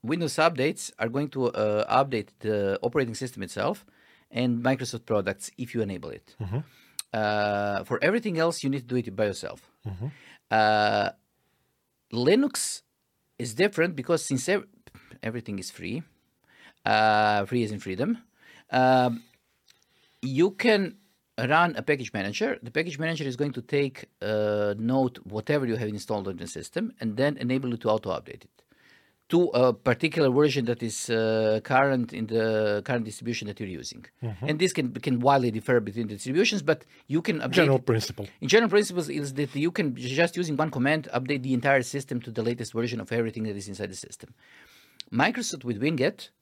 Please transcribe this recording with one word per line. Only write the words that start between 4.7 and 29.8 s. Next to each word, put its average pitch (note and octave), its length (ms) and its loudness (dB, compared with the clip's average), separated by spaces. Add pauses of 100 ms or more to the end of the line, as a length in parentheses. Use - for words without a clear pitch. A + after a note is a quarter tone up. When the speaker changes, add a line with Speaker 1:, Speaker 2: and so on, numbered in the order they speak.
Speaker 1:
products G2+ 520 -2
if F#2 180 -8
you A#2 60 0
enable F#2+ 280 -6
it. - 320 -16
Speaker 2:
Mm-hmm. G#2+ 180 -4 (540)
Speaker 1:
Uh, G#2 720 0
for - 180 -2
everything G#3 380 0
else, E3 240 0
you C3+ 60 0
need C3 180 -4
to - 0 -
do B2 80 -4
it A#2 180 -2
by G#2+ 120 0
yourself. - 440 -8 (160)
Speaker 2:
Mm-hmm. G2+ 220 -8 (420)
Speaker 1:
Uh, G#2+ 600 4 (1040)
Linux F#3 680 2 (560)
is A#2 180 -8
different F3 420 2
because D#3 260 0
since C3+ 240 -2
ev-, F#3+ 200 0 (540)
everything A2 380 -6
is F2+ 100 -10
free, G#2 320 -8 (840)
uh, G#2+ 580 4
free A#2+ 200 0
as G#2+ 100 -4
in G2+ 60 -8
freedom, B2+ 400 -4 (520)
um, B2+ 500 4 (1000)
you C#3 300 2
can G3+ 440 2 (420)
run D3+ 380 2
a A2+ 60 -6
package C3 320 -2
manager. G#2+ 500 -2
The A#2 80 -12
package D#3+ 260 -2
manager D#3+ 280 -4
is B2+ 100 -4
going C#3+ 180 -2
to B2 80 -8
take, C#3 440 -2 (160)
uh, G#2 560 0
note B2+ 480 0
whatever B2 400 -2
you A#2 100 0
have A2 140 -4
installed G#2 400 -4
on F2 80 -8
the F2 100 -10
system - 540 -8
and A2 160 -4
then C#3 200 2
enable B2+ 320 -2
you A#2 80 -4
to A2+ 120 0
auto-update F#2+ 560 -4
it - 40 -20 (800)
to F3 220 4
a B2 240 6
particular C#3+ 560 2